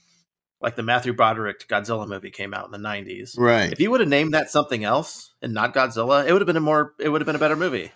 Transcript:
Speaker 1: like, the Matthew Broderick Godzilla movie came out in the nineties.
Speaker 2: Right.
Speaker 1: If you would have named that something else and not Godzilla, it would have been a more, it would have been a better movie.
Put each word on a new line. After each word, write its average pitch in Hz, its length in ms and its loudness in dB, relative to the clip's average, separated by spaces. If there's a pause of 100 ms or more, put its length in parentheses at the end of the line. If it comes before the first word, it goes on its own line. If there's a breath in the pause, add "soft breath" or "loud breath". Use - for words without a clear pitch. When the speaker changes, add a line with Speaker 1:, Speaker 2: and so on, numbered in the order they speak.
(600)
Speaker 1:
like, 120 160 -4
the 117 80 -6
Matthew 120 300 0
Broderick 110 520 0
Godzilla 107 400 -2
movie 98 240 -10
came 98 240 -10
out 98 120 -10
in - 40 -16
the 101 80 -14
nineties. 101 580 -10
Speaker 2:
Right. 117 360 4
Speaker 1:
If - 80 -2
you 202 100 2
would 254 80 2
have 190 100 2
named 147 260 2
that 151 180 0
something 131 320 0
else 127 480 -2 (100)
and 123 100 -6
not 110 220 0
Godzilla, 131 540 2
it - 40 4
would 196 100 6
have 190 40 -2
been 165 100 2
a 160 40 2
more, 151 400 2
it 151 80 0
would 151 120 0
have 147 60 -4
been 156 80 -2
a 143 60 0
better 156 160 2
movie. 139 400 -4